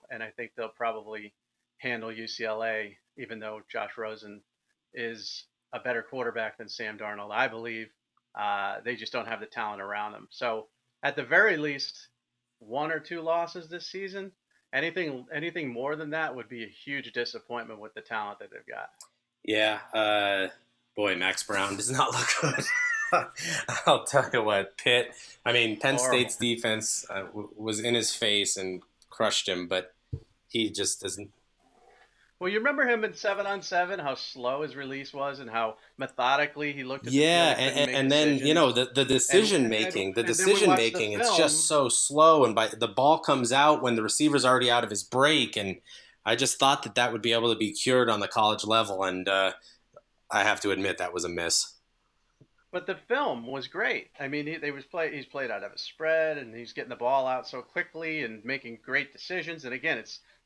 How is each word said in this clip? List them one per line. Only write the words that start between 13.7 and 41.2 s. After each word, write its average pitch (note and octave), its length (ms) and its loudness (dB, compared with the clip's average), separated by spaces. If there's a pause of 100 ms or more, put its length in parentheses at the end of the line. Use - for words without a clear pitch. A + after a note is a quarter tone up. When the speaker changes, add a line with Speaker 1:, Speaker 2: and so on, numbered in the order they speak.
Speaker 1:
season. F#3+ 460 -10 (400)
Anything, D3+ 600 -4
anything D#3 400 -6
more C3 220 -4
than D#3 160 -8
that D#3 240 -4
would A#2 140 -12
be A#2 160 -12
a G#2 40 -12
huge C3+ 440 -10
disappointment A#2 680 -6
with G#2 160 -18
the G#2+ 60 -12
talent G#2 400 -8
that G2+ 100 -16
they've G#2+ 160 -18
got. - 220 -12 (560)
Speaker 2:
Yeah, G#2+ 340 2 (140)
uh, G2+ 560 2 (480)
boy, G2+ 180 0
Max F#2 300 -2
Brown G2 320 -2
does A#2+ 160 -4
not C3+ 200 0
look B2 160 -2 (120)
good. C#3 240 0 (480)
<laughs> - 760 -2
I'll D3 180 4
tell C3+ 280 2
you A#2+ 100 2
what, G2+ 340 0
Pitt, B2 380 2 (320)
I - 60 2
mean, A#2 260 2
Penn C3+ 160 2
Speaker 1:
Horrible. B2 240 2
Speaker 2:
State's B2 180 0
defense, A2+ 720 -2
uh, F#2+ 180 -8
w-, G#2 300 -12
was G#2+ 220 -4
in A#2 160 0
his A2+ 180 0
face G#2 440 0
and F#2 260 -6 (280)
crushed - 380 0
him, F2+ 200 -4
but F#2 260 -4 (540)
he A2 220 -2
just G2+ 320 -4
doesn't. G2+ 280 -10 (1120)
Speaker 1:
Well, F#3 100 -2
you G#3 80 0
remember C#4 240 2
him A#3 220 2
in G3+ 100 -6
seven G3 320 -2
on G3 160 -4
seven, F3+ 380 0
how C#3 160 -4
slow C3 460 -4
his C3+ 120 -8
release C3+ 400 -10
was C#3 240 -6
and C3 100 -14
how A2+ 280 -2 (200)
methodically C#3 760 0
he C#3 100 -8
looked B2+ 240 -6
at B2 60 -2
Speaker 2:
Yeah, D#3+ 380 6
Speaker 1:
the B2+ 40 4
field - 40 2
and - 20 -2
Speaker 2:
and, C3 140 2
Speaker 1:
couldn't C#3 40 2
Speaker 2:
and, C#3+ 80 4
Speaker 1:
make B2+ 140 -2
Speaker 2:
and C3+ 100 2
then, D3+ 180 6
you D3 100 6
Speaker 1:
decisions. D3 160 4
Speaker 2:
know, D3 180 6
the, B2 200 2
the C#3 100 2
Speaker 1:
And, B2+ 60 2
Speaker 2:
decision F3+ 520 6
Speaker 1:
and, A#2 100 4
Speaker 2:
making, A2 440 0
the A2+ 60 2
Speaker 1:
and A#2 80 0
then F3+ 180 2
we G3+ 60 8
Speaker 2:
decision G3+ 160 6
Speaker 1:
watched - 140 6
the F#3+ 80 4
Speaker 2:
making, - 220 -2
it's A3 240 2